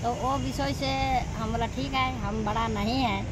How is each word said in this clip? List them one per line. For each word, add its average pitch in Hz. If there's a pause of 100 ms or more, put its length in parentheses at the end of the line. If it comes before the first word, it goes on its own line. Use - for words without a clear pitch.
तो 233
वो 247
विषय 269
से 269
हम 220
बोला, 226
"ठीक 269
है, 262
हम 214
बड़ा 220
नहीं 214
है 214